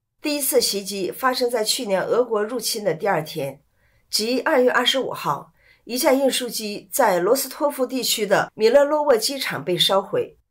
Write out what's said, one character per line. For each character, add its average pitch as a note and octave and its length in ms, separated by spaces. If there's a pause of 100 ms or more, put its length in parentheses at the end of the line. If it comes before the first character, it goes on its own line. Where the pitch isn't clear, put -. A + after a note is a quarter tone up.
(220)
第 D4 140
一 D4 60
次 C4+ 180
袭 G3+ 240
击 G3 280
发 C4 200
生 C4 160
在 A#3+ 160
去 A#3+ 220
年 F#3+ 160
俄 G#3 220
国 A3 200
入 A#3 160
侵 G#3+ 240
的 F3+ 100
第 D#3+ 140
二 F3 160
天， C#3 380 (480)
即 A#3+ 320
二 D#4 180
月 B3 120
二 B3+ 120
十 C4+ 160
五 A#3+ 120
号， C#3+ 400 (320)
一 A3+ 140
架 C4+ 160
运 C4+ 180
输 B3 180
机 G#3 420
在 G3+ 280
罗 G3 160
斯 C4 140
托 D4 200
夫 C4 160
地 C4 160
区 A3 240
的 F3+ 300
米 G#3+ 140
勒 C#4+ 160
洛 D4 180
沃 C#4 140
机 C4+ 200
场 D3 260
被 F3 140
烧 G3 240
毁。 D#3 360 (120)